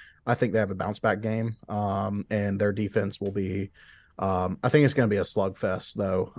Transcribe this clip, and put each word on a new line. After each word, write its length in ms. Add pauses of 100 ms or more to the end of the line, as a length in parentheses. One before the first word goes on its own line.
(260)
I 80
think 180
they 80
have 100
a 60
bounce 240
back 200
game, 360 (120)
um, 600
and 300
their 120
defense 480
will 120
be, 400 (480)
um, 420
I 60
think 160
it's 100
gonna 140
be 80
a 60
slugfest, 720
though. 440